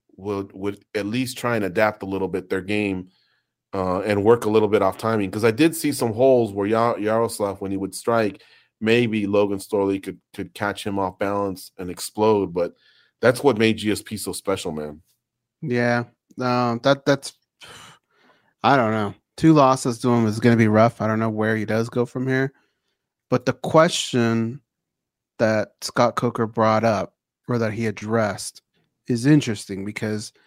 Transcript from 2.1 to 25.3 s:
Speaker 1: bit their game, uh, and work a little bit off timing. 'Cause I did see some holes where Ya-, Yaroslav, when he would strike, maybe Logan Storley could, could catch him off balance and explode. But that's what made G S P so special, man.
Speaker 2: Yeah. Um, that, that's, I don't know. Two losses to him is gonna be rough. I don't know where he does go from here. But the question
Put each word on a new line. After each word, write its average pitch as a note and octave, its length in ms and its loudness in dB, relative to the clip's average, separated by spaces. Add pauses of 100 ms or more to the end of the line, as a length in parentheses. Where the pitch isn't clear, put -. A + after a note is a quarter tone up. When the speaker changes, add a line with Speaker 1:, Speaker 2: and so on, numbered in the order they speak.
Speaker 1:
bit F#2 200 -6
their F#2+ 140 -4
game, G2 480 -4 (640)
uh, F#2 280 -2
and G#2 220 0
work A#2 220 4
a G#2+ 40 -2
little G#2+ 180 4
bit G2+ 160 2
off F#2+ 140 0
timing. G#2+ 340 -2
'Cause G#2+ 120 -6
I A2+ 80 4
did D#3+ 240 2
see D3 160 -4
some A#2+ 220 -2
holes A#2+ 400 2
where G2+ 140 -2
Ya-, A2+ 280 2
Yaroslav, G#2 640 -2
when G2 120 -6
he G2 60 -4
would F#2+ 180 -6
strike, A2+ 480 -2 (360)
maybe A2 460 2
Logan G2+ 320 2
Storley G2 440 -2
could, F2+ 180 -12 (140)
could F#2 200 -10
catch G2+ 320 -6
him G2 140 -4
off F#2 180 -4
balance G2+ 640 -6
and F2+ 100 -10
explode. G2+ 640 -2
But E2+ 200 -4 (460)
that's B2+ 240 2
what B2+ 140 4
made A2 200 2
G G#2 140 -2
S F#2+ 120 -4
P - 120 -12
so G2 160 -8
special, F#2+ 400 -6
man. D2+ 300 -10 (600)
Speaker 2:
Yeah. A#2+ 420 0 (360)
Um, B2 440 -2
that, C#3 220 4
that's, - 280 0 (1300)
I C#3 140 4
don't A2+ 140 2
know. G#2 240 -2 (220)
Two D#3+ 160 6
losses C3 460 4
to B2+ 100 0
him A#2 180 4
is G#2 120 -2
gonna A#2 160 6
be A2 120 6
rough. A2 340 4
I A2 60 -2
don't A2 120 -2
know A2+ 120 -2
where G#2+ 240 -2
he G#2+ 100 -4
does A2+ 240 -2
go A#2+ 160 -2
from B2+ 220 -6
here. C3+ 260 -2 (760)
But - 180 0
the B2+ 60 -2
question A#2+ 1080 0 (800)